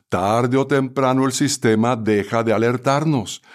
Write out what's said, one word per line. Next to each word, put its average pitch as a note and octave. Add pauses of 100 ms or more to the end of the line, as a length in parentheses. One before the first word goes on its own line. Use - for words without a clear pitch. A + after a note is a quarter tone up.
tarde A#2
o C3+
temprano C3
el B2+
sistema B2
deja A2
de A2
alertarnos. B2+ (120)